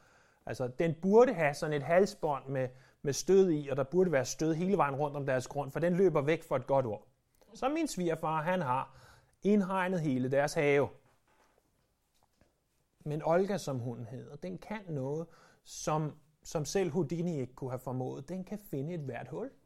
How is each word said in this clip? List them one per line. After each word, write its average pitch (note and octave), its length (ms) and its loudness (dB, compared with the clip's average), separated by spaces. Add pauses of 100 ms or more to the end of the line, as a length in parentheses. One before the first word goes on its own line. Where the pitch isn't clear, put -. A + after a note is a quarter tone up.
(460)
Altså, A#2+ 220 -4
den E3 340 0
burde A3 320 8
have D3+ 200 2
sådan D3+ 220 -2
et C#3+ 60 -2
halsbånd D#3 640 2
med, C3 200 -2 (340)
med C#3+ 100 -2
stød F#3+ 380 4
i, D3 180 0
og C3 80 0
der C#3 60 0
burde F3+ 300 2
være C3 120 2
stød D#3+ 300 -2
hele F#3 220 0
vejen C#3+ 180 2
rundt C#3+ 220 -2
om C#3 100 -4
deres B2+ 220 0
grund, C3+ 220 -6
for D3+ 100 -4
den F3 160 2
løber E3+ 240 4
væk D#3 220 0
for - 140 -2
et B2+ 100 -2
godt C3+ 200 2
ord. G#2 200 -6 (480)
Så B3 140 -2
min D#4 200 -2
svigerfar, D#3+ 540 -2
han F3+ 180 0
har C3 360 -2 (460)
indhegnet F#3+ 580 2
hele C3 300 0
deres C#3+ 240 2
have. C#3+ 340 4 (2250)
Men D3+ 200 -6
Olga, F#3 340 2
som C3+ 200 -6
hunden A#2+ 280 -8
hedder, C3+ 300 -14
den F3+ 220 -10
kan G#3+ 300 -10
noget, D3+ 380 -6 (380)
som, D#3 520 -4 (260)
som D3+ 220 -6
selv F3+ 260 0
Houdini E3 500 -2
ikke B2 140 -8
kunne C3 160 -8
have B2+ 100 -6
formået. C3 480 -6
Den F#3 160 -8
kan G#3 140 -10
finde D#3+ 360 -6
et E3+ 60 -6
hvert B2 280 -10
hul. F#3 220 -8 (160)